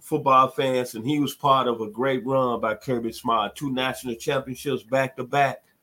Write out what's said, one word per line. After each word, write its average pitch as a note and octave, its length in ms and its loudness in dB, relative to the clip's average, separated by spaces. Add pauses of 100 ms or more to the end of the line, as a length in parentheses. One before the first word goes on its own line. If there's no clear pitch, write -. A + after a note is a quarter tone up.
football C3 480 4
fans, B2+ 460 0
and A2 120 -6
he D3 140 2
was C3+ 140 0
part C3+ 340 4
of A2+ 120 -2
a G#2+ 80 -4
great A#2+ 380 -2
run B2+ 340 2
by A2 140 -2
Kirby A2+ 380 -4
Smart, A2 420 -2
two C#3 180 -6
national B2+ 420 -4
championships C3+ 680 -4
back C3 340 -2
to B2+ 80 -6
back C#3 380 0 (200)